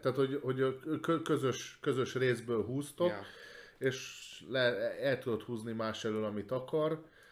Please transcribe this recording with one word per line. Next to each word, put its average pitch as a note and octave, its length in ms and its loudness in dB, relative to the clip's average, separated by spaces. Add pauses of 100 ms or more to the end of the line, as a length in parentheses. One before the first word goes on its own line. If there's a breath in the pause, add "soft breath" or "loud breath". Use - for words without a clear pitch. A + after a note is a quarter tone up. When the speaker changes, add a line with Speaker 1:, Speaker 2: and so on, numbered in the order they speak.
Speaker 1:
tehát B2+ 180 2
hogy, C3+ 260 2
hogy C3 180 0
a C3 180 2 (220)
kö-, E3 200 2
közös, C3 600 0
közös B2+ 340 0
részből A#2 500 2
húztok, C#3 440 -2
Speaker 2:
Ja. G2+ 120 -4 (560 loud breath)
Speaker 1:
és - 440 -4 (280)
le, C3 100 0 (400)
el C3 200 2
tudod A2+ 220 0
húzni A2+ 300 -4
más A2 340 -2
elől, G#2+ 200 2
amit G#2 260 -2
akar. D#3 520 0 (280 loud breath)